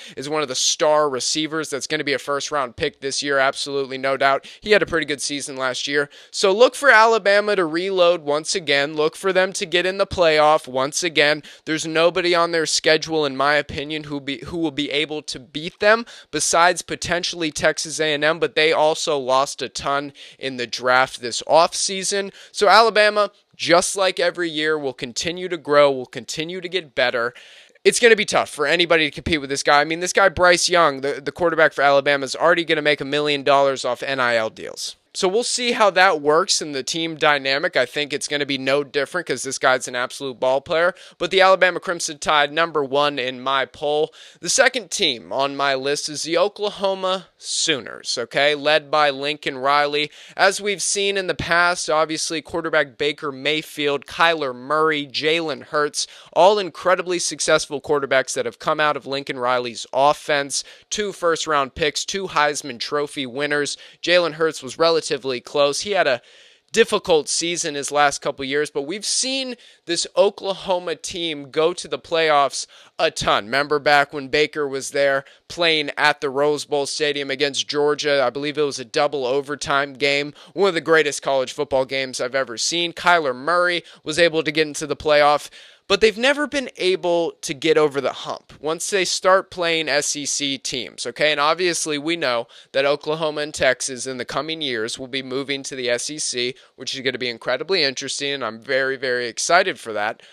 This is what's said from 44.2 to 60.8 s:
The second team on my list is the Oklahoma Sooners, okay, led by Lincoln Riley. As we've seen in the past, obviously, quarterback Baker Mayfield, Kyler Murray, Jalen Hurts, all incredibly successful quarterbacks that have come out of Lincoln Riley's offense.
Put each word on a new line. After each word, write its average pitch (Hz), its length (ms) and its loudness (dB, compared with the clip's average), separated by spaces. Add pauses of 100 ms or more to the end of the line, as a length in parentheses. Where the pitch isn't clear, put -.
The 175 100 -6
second 254 420 0
team 117 400 -2
on 139 240 -2
my 139 180 0
list 139 340 -4
is 147 140 -10
the 160 160 -2
Oklahoma 190 1000 -2
Sooners, - 800 -6
okay, 143 380 0
led 147 380 0
by 151 180 4
Lincoln 143 480 -6
Riley. 147 520 2 (260)
As 190 240 2
we've 202 220 -4
seen 196 340 -2
in 190 100 -4
the 170 80 -2
past, 175 560 0
obviously, 160 500 -2
quarterback 156 580 -2
Baker 147 340 -4
Mayfield, 143 760 -4
Kyler 160 480 0
Murray, 147 520 0
Jalen 143 580 -2
Hurts, 147 420 -2 (260)
all 202 280 6
incredibly 180 580 0
successful 151 640 -2
quarterbacks 139 540 0
that 123 120 -2
have 117 140 -10
come 156 180 -2
out 151 180 2
of 127 100 -12
Lincoln 139 320 -6
Riley's 123 540 -2
offense. 143 680 0 (280)